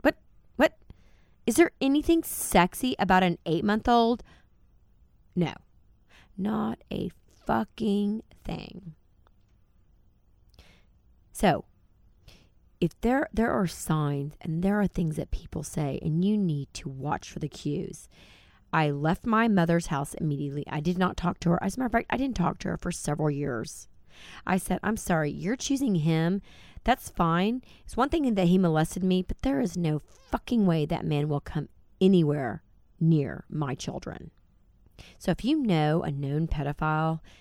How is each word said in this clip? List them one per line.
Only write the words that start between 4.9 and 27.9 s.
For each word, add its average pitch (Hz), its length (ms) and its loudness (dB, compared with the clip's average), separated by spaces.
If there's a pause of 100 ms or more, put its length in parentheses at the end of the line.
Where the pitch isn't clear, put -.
No. 170 160 0 (840)
Not 214 460 -4 (100)
a - 200 -6 (340)
fucking 214 800 -2 (200)
thing. - 500 -12 (2250)
So, - 340 2 (1160)
if - 200 -2
there, 262 320 2
there 226 200 2
are 196 160 0
signs 147 720 -2
and 165 220 -4
there 202 180 2
are 196 80 2
things 160 280 -2
that - 140 -6
people - 320 -6
say, 147 400 -4
and 156 220 0
you 208 120 2
need 156 380 -2
to - 140 -12
watch 135 420 -6
for - 80 -12
the 151 100 -6
cues. - 600 -8 (640)
I 156 180 2
left 151 340 -2
my 226 220 2
mother's 170 400 4
house 143 280 -4
immediately. 143 540 -4
I 151 120 -6
did 175 180 -2
not 185 180 0
talk 180 240 -2
to 175 100 2
her. 170 120 2
As 196 140 -4
a - 20 -8
matter 254 80 -2
of 226 60 -2
fact, - 180 0
I - 60 0
didn't 254 200 -2
talk 170 220 0
to - 100 -6
her - 80 -2
for 175 140 -6
several 156 400 -2
years. 139 580 -6 (560)
I 190 120 0
said, 185 260 -4
"I'm 214 140 -2
sorry, 160 340 0
you're 151 260 -4
choosing 262 400 -2
him. 165 460 2 (400)
That's - 260 0
fine. 185 540 0 (220)
It's - 120 -10